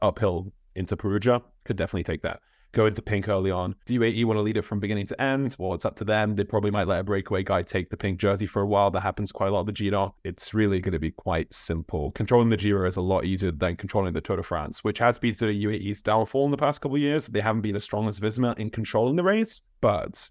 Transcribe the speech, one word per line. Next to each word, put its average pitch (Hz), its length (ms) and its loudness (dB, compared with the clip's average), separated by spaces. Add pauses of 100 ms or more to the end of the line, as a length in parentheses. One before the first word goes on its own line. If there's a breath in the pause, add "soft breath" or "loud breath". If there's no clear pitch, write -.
uphill 95 500 0 (220)
into 95 200 -4
Perugia 104 460 2 (240)
could 98 120 -4
definitely 87 280 -2
take 78 160 -4
that. - 200 -6 (320)
Go 113 120 4
into 107 160 2
pink 104 300 -2
early 95 200 2
on. 92 240 -2 (120)
Do 123 80 -2
U 120 80 2
A 113 80 4
E 113 160 0
wanna 107 160 2
lead 107 160 0
it 101 40 0
from 104 180 -4
beginning 101 260 -2
to - 160 -6
end? 135 360 0
Well, 95 140 -2
it's - 140 -4
up - 100 -4
to - 80 -6
them. 107 300 2
They 101 100 0
probably 104 260 0
might 101 160 0
let 90 140 0
a 95 40 -4
breakaway 98 380 -2
guy 95 200 0
take 92 260 -4
the - 80 -8
pink 95 240 -2
jersey 101 240 2
for 101 160 -2
a 101 60 2
while. 101 240 4
That 90 100 -2
happens 98 320 -4
quite 98 160 -2
a 98 40 2
lot 101 80 2
of 92 60 -4
the 107 60 -4
Giro. 98 420 0 (100)
It's - 280 -10
really 101 280 4
gonna 90 180 -2
be 78 140 -2
quite - 420 -2
simple. 78 560 -4
Controlling 117 400 4
the 110 80 4
Giro 98 280 2
is 92 100 0
a 95 40 -2
lot 92 240 2
easier 92 260 0
than 85 260 -2
controlling 95 360 -2
the 82 80 -2
Tour 95 160 -2
de 87 60 -4
France, 76 420 -6
which 107 140 0
has 120 200 2
been 117 160 0
sort 110 180 0
of 104 40 -2
U 104 140 0
A 110 40 -2
E's 101 280 -6
downfall 110 420 2
in 143 60 2
the 143 80 0
past 143 240 0
couple 135 140 -2
of 147 40 2
years. 143 280 0
They 110 120 0
haven't 110 220 0
been 104 140 -2
as 101 80 -6
strong 107 240 -2
as 101 120 -6
Visma 117 380 0
in 107 100 -4
controlling 113 480 0
the 175 80 2
race, 214 380 0 (180)
but - 500 0